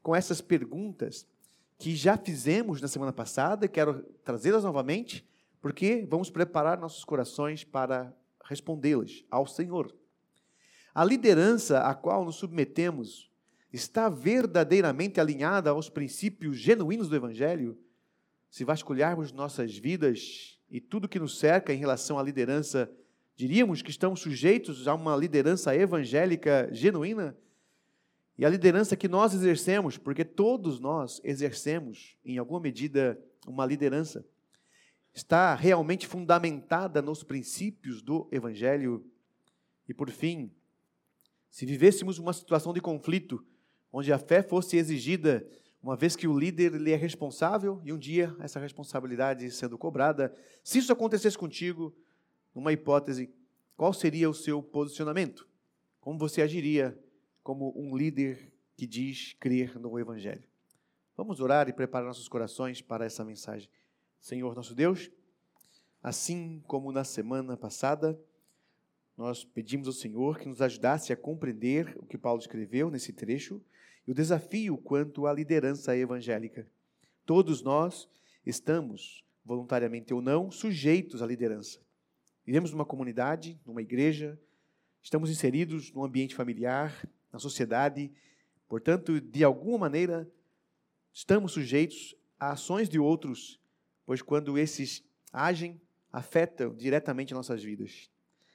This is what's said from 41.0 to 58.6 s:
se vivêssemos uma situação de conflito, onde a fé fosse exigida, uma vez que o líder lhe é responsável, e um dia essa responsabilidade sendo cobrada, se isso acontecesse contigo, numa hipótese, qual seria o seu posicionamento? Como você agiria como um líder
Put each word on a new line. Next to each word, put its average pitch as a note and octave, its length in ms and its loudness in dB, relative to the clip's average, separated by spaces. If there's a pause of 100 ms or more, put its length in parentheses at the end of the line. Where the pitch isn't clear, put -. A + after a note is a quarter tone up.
se - 160 -12
vivêssemos F#3 540 4
uma E3+ 160 -4
situação E3 400 0
de F3 80 -4
conflito, D#3+ 600 -4 (520)
onde C#3 160 0
a C#3 80 4
fé E3+ 240 6
fosse F3+ 360 0
exigida, D3+ 680 2 (360)
uma C3 120 -4
vez E3 220 2
que F3 100 -4
o D3 120 4
líder E3+ 340 2
lhe D#3 200 0
é D#3 40 6
responsável, E3+ 880 -2
e D3 80 -8
um D#3+ 60 -6
dia E3 420 0
essa D3+ 180 -10
responsabilidade C3 920 -4
sendo A#2+ 260 -8
cobrada, C#3+ 580 0 (300)
se - 140 0
isso B3+ 120 4
acontecesse A3 460 2
contigo, E3 580 -6 (600)
numa C#3+ 180 0
hipótese, C#3+ 580 0 (460)
qual F3 160 2
seria D#3+ 380 2
o D3+ 40 -2
seu D3 280 -4
posicionamento? D3 840 -4 (540)
Como D#3 180 -10
você D3+ 220 0
agiria D3+ 580 0 (440)
como C3+ 340 -8
um C#3 180 -8
líder C3+ 560 -2 (240)